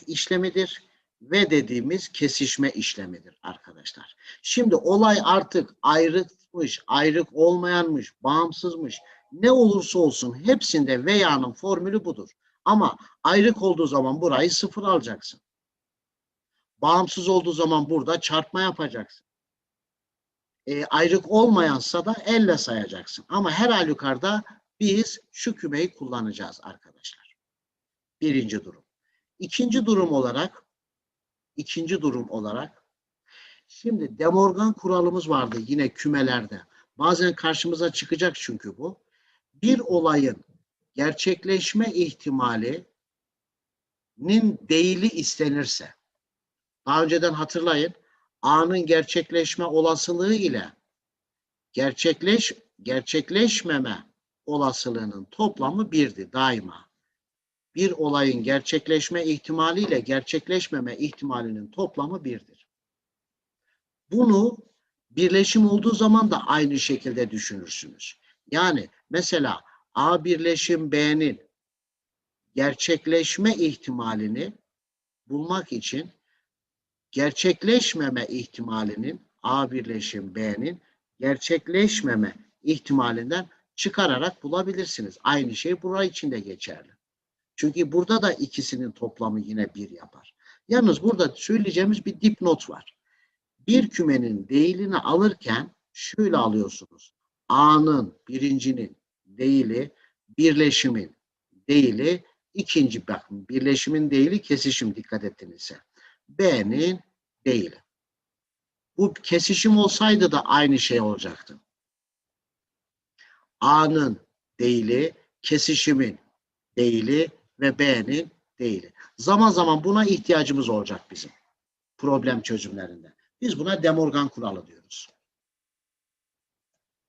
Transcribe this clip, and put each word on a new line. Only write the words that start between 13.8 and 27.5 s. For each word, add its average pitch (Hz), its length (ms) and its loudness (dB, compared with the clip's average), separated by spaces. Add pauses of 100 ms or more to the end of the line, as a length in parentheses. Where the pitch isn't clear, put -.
zaman 135 340 0
burayı 160 300 2
sıfır - 320 -6
alacaksın. 135 580 -2 (1400)
Bağımsız 175 500 2
olduğu 175 240 2
zaman 156 380 0
burada 160 300 0
çarpma 160 420 -2
yapacaksın. 180 640 -6 (1400)
E, 143 180 -4
ayrık 170 460 2
olmayansa 175 720 4
da 214 120 -2 (100)
elle 214 320 4
sayacaksın. 101 680 -8
Ama 185 220 0
her 214 200 0
halükarda 170 720 -2 (380)
biz 208 400 0 (120)
şu - 220 -6
kümeyi 160 400 -4
kullanacağız 110 680 -10
arkadaşlar. - 760 -20 (840)